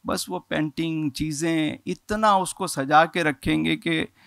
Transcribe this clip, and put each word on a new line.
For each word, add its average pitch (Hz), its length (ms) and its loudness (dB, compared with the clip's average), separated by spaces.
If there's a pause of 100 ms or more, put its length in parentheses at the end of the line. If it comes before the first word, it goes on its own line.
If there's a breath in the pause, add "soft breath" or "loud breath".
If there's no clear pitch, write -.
बस - 240 -2
वो 185 100 -6
पेंटिंग, 156 720 -2
चीज़ें, 156 760 -2
इतना 208 500 2
उसको 185 300 -2
सजा 151 380 4
के 170 180 -2
रखेंगे 156 520 0
कि, 160 320 -2 (200 soft breath)